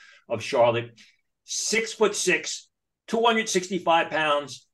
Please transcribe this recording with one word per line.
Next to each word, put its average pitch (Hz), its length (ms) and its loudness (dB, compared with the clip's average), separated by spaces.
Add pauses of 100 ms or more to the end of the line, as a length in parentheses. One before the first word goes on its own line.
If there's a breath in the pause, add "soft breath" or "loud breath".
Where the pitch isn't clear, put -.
(280 loud breath)
of 110 140 -4
Charlotte. 117 580 2 (440 soft breath)
Six-foot-six, - 1200 -2 (400)
two 226 160 0
hundred 220 240 2
sixty-five 175 640 0
pounds, 147 640 -2